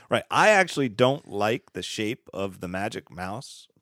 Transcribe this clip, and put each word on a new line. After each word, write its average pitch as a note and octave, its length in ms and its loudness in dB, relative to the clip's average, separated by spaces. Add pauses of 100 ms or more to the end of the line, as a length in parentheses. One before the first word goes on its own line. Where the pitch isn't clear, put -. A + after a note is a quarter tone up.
Right. A#2 220 0
I F3+ 200 4
actually F3 380 2
don't B2 400 2
like G#2+ 440 -2
the F2+ 100 -8
shape - 500 -6
of F#2+ 280 -6
the F#2 80 -8
Magic F#2+ 420 -6
Mouse, F#2 560 -12 (160)